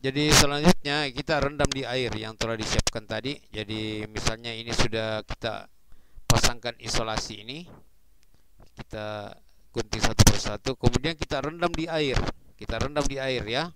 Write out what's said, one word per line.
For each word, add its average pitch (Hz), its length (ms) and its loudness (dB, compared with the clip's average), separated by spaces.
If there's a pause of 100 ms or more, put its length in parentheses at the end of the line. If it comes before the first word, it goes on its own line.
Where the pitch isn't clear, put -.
jadi 143 240 0
selanjutnya 147 800 4
kita 143 320 -2
rendam 143 240 -2
di 135 160 -2
air 123 320 -4
yang 110 240 -10
telah 113 160 -4
disiapkan 110 560 -4
tadi. 113 400 -8
Jadi 107 560 -8
misalnya 113 480 -6
ini 117 160 -10
sudah 110 560 0
kita 104 400 -8 (640)
pasangkan 120 480 2
isolasi 110 640 -6
ini. 143 240 -14 (1040)
Kita 107 640 -12 (400)
gunting 110 240 -2
satu 110 320 6
persatu, - 480 0
kemudian 135 400 2
kita 147 240 -4
rendam 170 320 -2
di 160 160 -4
air. 147 320 0 (320)
Kita - 240 -8
rendam 143 240 -2
di 139 160 -2
air 131 320 -4
ya. 139 260 -2